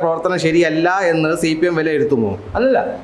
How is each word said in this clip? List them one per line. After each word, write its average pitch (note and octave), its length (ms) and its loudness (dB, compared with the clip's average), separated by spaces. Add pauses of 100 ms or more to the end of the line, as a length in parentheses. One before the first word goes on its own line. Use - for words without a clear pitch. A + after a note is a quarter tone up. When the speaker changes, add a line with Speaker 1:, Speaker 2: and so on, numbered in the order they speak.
Speaker 1:
പ്രവർത്തനം E3+ 360 0 (100)
ശരിയല്ല E3 420 2 (240)
എന്ന് D#3+ 160 0 (140)
സി D#3+ 180 0
പി F3 80 2
എം E3+ 100 -2
വിലയിരുത്തുമോ? C#3 520 0 (280)
Speaker 2:
അല്ല, B3+ 160 2 (280)